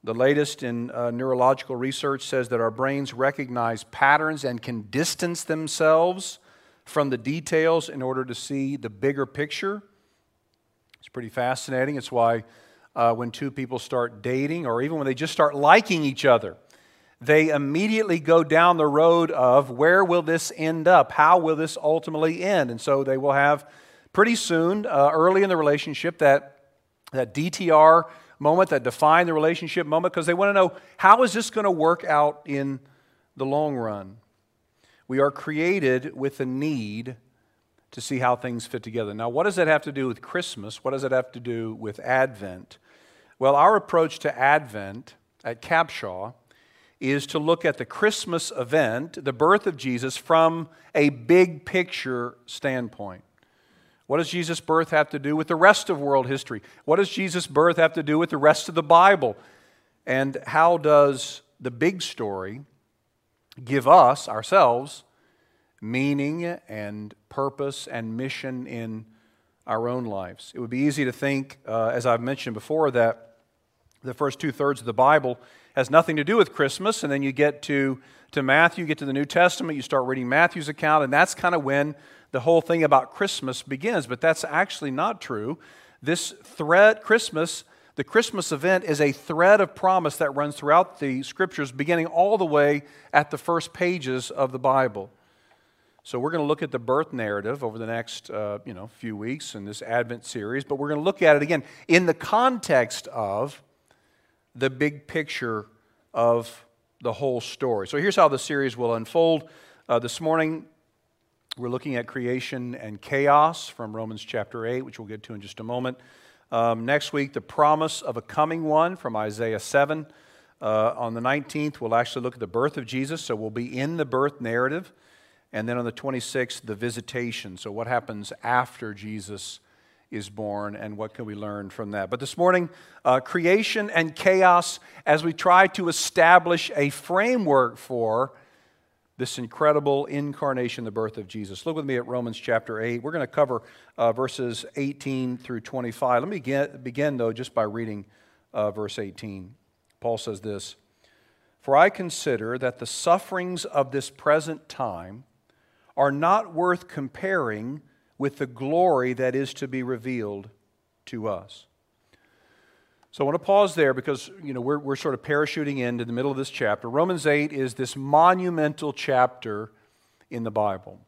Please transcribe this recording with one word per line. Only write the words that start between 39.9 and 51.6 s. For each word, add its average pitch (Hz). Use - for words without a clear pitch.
do 135
with 117
Christmas? 110
What 131
does 135
that 131
have 127
to 123
do 117
with 107
Advent? 117
Well, 135
our 170
approach 160
to -
Advent 120
at 120
Capshaw 113
is 139
to -
look 165
at 151
the 127
Christmas 185
event, 135
the 135
birth 160
of 175
Jesus, 127
from 165
a 147
big 151